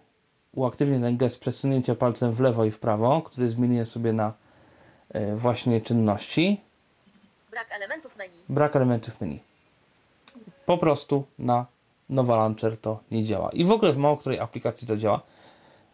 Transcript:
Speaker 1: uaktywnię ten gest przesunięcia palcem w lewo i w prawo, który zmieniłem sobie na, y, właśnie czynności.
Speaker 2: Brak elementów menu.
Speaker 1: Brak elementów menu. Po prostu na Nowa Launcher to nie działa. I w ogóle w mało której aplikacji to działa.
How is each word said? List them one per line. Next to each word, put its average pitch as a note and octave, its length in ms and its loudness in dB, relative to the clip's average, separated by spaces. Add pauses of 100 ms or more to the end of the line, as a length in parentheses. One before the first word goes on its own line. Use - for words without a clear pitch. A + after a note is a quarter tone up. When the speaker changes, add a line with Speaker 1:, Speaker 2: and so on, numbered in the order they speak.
(560)
Speaker 1:
uaktywnię C3 440 0
ten A#2+ 180 2
gest B2 220 0
przesunięcia C3 560 0
palcem A#2+ 360 0
w A2+ 80 -4
lewo A#2 260 4
i A2 60 2
w - 80 -14
prawo, A#2+ 420 2
który B2 280 -4
zmieniłem A#2+ 360 0
sobie A#2 280 -2
na, A2 200 0 (840)
y, G#2 200 -2
właśnie A#2 460 0
czynności. A#2 800 0 (880)
Speaker 2:
Brak A3+ 200 -10
elementów A3 460 -12
menu. F#3 200 -14 (120)
Speaker 1:
Brak C#3+ 260 0
elementów B2 460 0
menu. E2 180 -6 (1300)
Po F3 120 4
prostu C#3+ 460 0 (160)
na B2 260 0 (440)
Nowa B2+ 260 2
Launcher A2 420 0
to A2 220 -4 (120)
nie A2+ 140 0
działa. G2+ 260 -2
I - 140 0
w F#3 60 4
ogóle G#3+ 220 4
w C3 40 -2
mało C#3+ 200 2
której C3 220 -4
aplikacji A#2+ 480 -6
to A2 100 0
działa. G#2+ 240 0 (720)